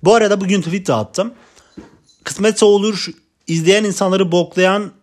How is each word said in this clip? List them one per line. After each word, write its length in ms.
Bu 120
arada 260
bugün 200
tweet 260
de 60
attım. 400
Kısmetse 420
olur 420
izleyen 360
insanları 480
boklayan 600